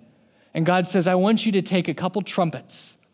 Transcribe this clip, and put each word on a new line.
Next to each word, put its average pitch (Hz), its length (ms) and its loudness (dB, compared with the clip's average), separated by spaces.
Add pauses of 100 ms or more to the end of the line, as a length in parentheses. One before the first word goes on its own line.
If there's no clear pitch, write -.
(540)
And 165 120 0
God 180 220 2
says, 185 200 2
"I 185 80 4
want 208 300 2
you 220 80 2
to 196 80 2
take 185 260 -2
a 160 60 -2
couple 185 280 -4
trumpets, - 760 -6 (160)